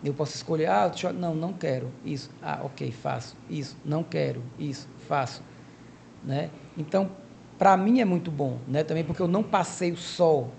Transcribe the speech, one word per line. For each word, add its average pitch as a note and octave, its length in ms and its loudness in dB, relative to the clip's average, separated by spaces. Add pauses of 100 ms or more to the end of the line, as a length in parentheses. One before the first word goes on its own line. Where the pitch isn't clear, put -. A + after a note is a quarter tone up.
Eu C#3+ 80 0
posso C#3+ 240 -4
escolher, D#3+ 320 0
"Ah, G3 200 6
deixa F3+ 200 -2
eu... F3+ 60 -2
não, F3 200 -2
não E3 180 -2
quero, C3 360 -2 (160)
isso, C#3+ 260 -6 (120)
ah, D3 200 -4
ok, C3+ 300 -6
faço, B2+ 420 -6 (140)
isso, D3 360 -6
não D3+ 180 0
quero, C#3+ 400 -2 (160)
isso, C#3+ 280 -6 (220)
faço", C#3 340 -2 (800)
né? D3 280 -2 (260)
Então, F#3+ 320 0 (500)
pra F#3+ 160 8
mim G#3+ 260 6
é A#3 40 4
muito F3 260 2
bom, C#3 280 -2 (100)
né, D3 160 2
também D#3+ 180 0
porque E3 200 -2
eu F3 60 2
não F#3+ 140 4
passeio F3+ 540 0
só D#3+ 500 4 (120)